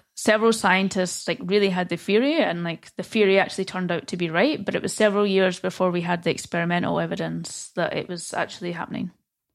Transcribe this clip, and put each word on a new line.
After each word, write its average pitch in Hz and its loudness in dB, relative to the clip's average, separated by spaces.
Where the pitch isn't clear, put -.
several 220 4
scientists, 190 0
like, 175 -2
really 196 2
had 180 -2
the 170 -4
theory, 269 2
and, 175 0
like, 165 -8
the 180 -8
theory 196 4
actually 190 0
turned 185 -4
out - -2
to 185 -6
be 175 -2
right, 196 2
but - -4
it 180 -2
was 190 -4
several 208 4
years 190 2
before 185 0
we 175 0
had 170 -2
the 165 0
experimental 170 -2
evidence 165 -6
that 175 -2
it - -4
was 175 -10
actually - -6
happening. 175 -8